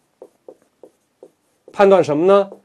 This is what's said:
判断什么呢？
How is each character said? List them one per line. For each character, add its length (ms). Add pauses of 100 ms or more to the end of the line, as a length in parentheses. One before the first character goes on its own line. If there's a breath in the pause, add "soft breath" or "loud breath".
(1700)
判 180
断 140
什 120
么 120
呢？ 240 (140)